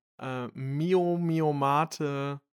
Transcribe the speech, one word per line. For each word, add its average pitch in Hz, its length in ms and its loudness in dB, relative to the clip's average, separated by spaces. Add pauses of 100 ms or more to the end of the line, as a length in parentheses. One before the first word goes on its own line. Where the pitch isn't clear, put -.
(200)
äh, 127 280 -6
Mio 175 680 0
Mio 160 360 2
Mate 143 880 0 (140)